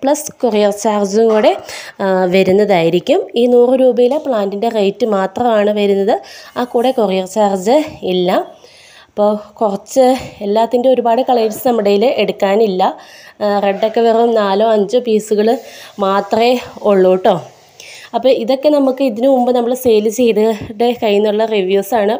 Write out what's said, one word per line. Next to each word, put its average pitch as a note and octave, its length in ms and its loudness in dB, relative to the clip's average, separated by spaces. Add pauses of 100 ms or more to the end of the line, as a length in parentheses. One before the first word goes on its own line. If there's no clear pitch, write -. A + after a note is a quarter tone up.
പ്ലസ് D4 380 -2
കൊറിയർ G#3 300 0
ചാർജും G#3 580 0
കൂടെ, G#3+ 220 2 (500)
ആ, G3+ 60 -2 (180)
വരുന്നതായിരിക്കും. F#3 960 2 (160)
ഈ A#3 100 2
നൂറ് B3 340 4
രൂപയിലെ B3 380 2
പ്ലാന്റിൻ്റെ G#3 500 -4
റേറ്റ് G#3+ 380 -2
മാത്രമാണ് G#3 640 0
വരുന്നത്. G3+ 460 0 (400)
ആ B3 80 -4
കൂടെ B3 260 -2
കൊറിയർ F#3+ 360 -2
ചാർജ് G3+ 500 0 (260)
ഇല്ല. F3+ 280 -2 (800)
അപ്പോൾ G#3 220 0 (220)
കുറച്ച് G#3+ 540 0 (340)
എല്ലാത്തിൻ്റെ A3+ 480 0
ഒരുപാട് A#3+ 340 2
കളേഴ്സ് A#3 460 -2
നമ്മുടെ A3 220 0
കയ്യിൽ G3+ 140 2
എടുക്കാനില്ല. G3+ 800 0 (580)
ആ, G#3 60 -2 (120)
റെഡൊക്കെ G3+ 420 -2
വെറും A#3 340 2
നാലോ G#3 340 0
അഞ്ചോ G#3+ 320 0
പീസുകൾ G#3+ 480 0 (500)
മാത്രമേ G3+ 540 0 (300)
ഉള്ളൂ F#3 340 4
ട്ടോ. G3 200 2 (800)
അപ്പോൾ A#3 140 0
ഇതൊക്കെ C4 400 0
നമുക്ക് C4+ 360 0
ഇതിനു A#3 240 0
മുമ്പ് B3 240 2
നമ്മൾ A#3+ 220 -2
സെയിൽ A3 340 0
ചെയ്തവരുടെ A3 800 0 (140)
കയ്യിൽ G#3 160 0
നിന്നുള്ള G#3+ 260 0
റിവ്യൂസാണ്. G3+ 760 -2